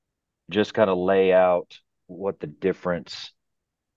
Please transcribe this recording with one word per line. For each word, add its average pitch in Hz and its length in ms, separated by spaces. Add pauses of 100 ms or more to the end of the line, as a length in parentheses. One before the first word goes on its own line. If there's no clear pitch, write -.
(500)
just 104 240
kinda 98 200
lay 95 380
out 90 460 (280)
what 92 340
the 85 60
difference - 880 (640)